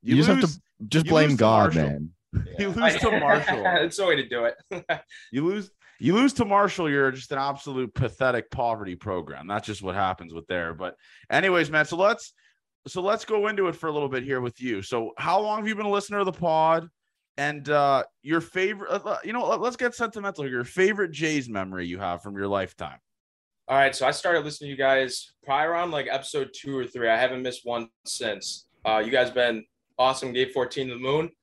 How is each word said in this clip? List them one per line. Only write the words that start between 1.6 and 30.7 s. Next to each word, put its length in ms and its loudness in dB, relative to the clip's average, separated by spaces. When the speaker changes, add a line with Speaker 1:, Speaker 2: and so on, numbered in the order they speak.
Speaker 2:
Marshall. 160 4
Speaker 1:
man. 200 -6
Speaker 2:
<laughs> 120 -2
You 120 0
Speaker 3:
Yeah. 140 -2
Speaker 2:
lose 120 6
to 140 2
Speaker 3:
<laughs> 100 2
Speaker 2:
Marshall. 420 2
Speaker 3:
It's 140 -4
the 80 2
way 100 4
to 120 -2
do 180 0
it. 80 0
<laughs> 300 -6
Speaker 2:
You 160 -2
lose, 240 -2
you 140 4
lose 200 6
to 100 2
Marshall, 460 2
you're 220 4
just 200 -12
an 60 -4
absolute 560 -4
pathetic 560 0
poverty 460 -4
program. 500 -8
That's 200 -6
just 160 -10
what 120 -6
happens 400 -4
with 140 -12
there. 260 -4
But 220 -10
anyways, 400 2
man, 140 2
so 120 -6
let's, 360 0
so 140 -8
let's 240 -2
go 220 0
into 220 0
it 80 -4
for 120 -8
a 40 -4
little 180 -2
bit 140 -4
here 180 -2
with 180 -8
you. 220 -4
So 340 -4
how 240 0
long 200 -2
have 80 -4
you 80 -2
been 100 -4
a 40 -2
listener 280 -2
of 80 0
the 60 -4
pod? 560 2
And, 320 -4
uh, 340 4
your 200 0
favorite, 480 -4
uh, 180 -2
uh, 160 -2
you 80 -8
know, 160 -2
let, 120 0
let's 160 -2
get 180 -2
sentimental. 540 -6
Your 160 -2
favorite 480 0
Jays 360 -2
memory 380 -6
you 120 -8
have 240 -4
from 140 -12
your 120 -4
lifetime. 500 -4
Speaker 3:
All 100 2
right, 160 4
so 120 -2
I 40 4
started 340 0
listening 240 -10
to 40 -10
you 40 -10
guys 560 0
probably 240 0
around, 240 -2
like, 180 -4
episode 420 -4
two 240 -8
or 100 -4
three. 220 -2
I 80 4
haven't 260 0
missed 220 -8
one 240 -4
since. 640 -8
Uh, 200 2
you 60 -4
guys 200 4
been 340 0
awesome. 340 2
Gate 200 0
fourteen 360 -2